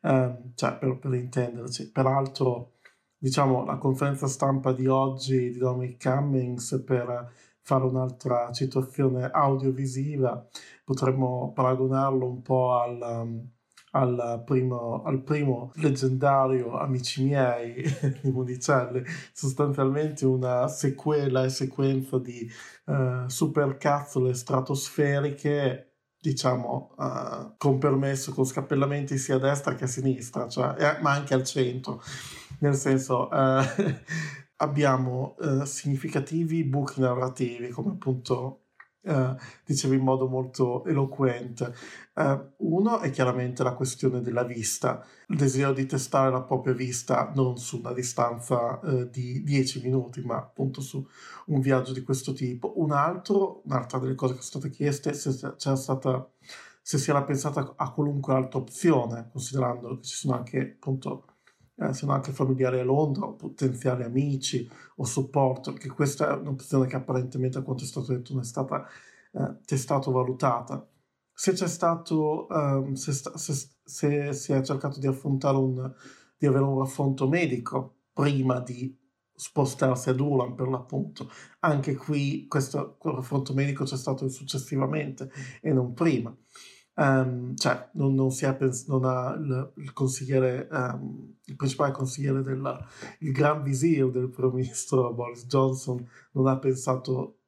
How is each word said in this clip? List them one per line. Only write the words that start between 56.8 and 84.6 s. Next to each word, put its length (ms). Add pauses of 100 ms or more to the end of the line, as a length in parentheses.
se 160
si 120
era 140
pensata 540
a 140
qualunque 420
altra 260
opzione, 720
considerando 640
che 60
ci 120
sono 200
anche, 400
appunto, 500 (540)
eh, 140
sono 200
anche 180
familiari 480
a 40
Londra, 420
o 100
potenziali 680
amici, 640 (280)
o 100
supporto, 680
che 160
questa 420
è 40
un'opzione 520
che 80
apparentemente, 640
a 20
quanto 220
è 40
stato 260
detto, 200
non 80
è 40
stata, 420 (460)
eh, 300
testata 460
o 20
valutata. 800 (420)
Se 200
c'è 160
stato, 800
ehm, 440
se 180
sta-, 260
se, 160 (300)
se 500
si 200
è 100
cercato 360
di 60
affrontare 520
un, 360 (420)
di 120
avere 160
un 160
raffronto 480
medico 720 (140)
prima 480
di 380 (380)
spostarsi 720
ad 100
Ulan, 360
per 140
l'appunto, 600 (300)
anche 360
qui 520
questo, 500
quel 180
raffronto 380
medico 300
c'è 140
stato 320
successivamente 1000 (320)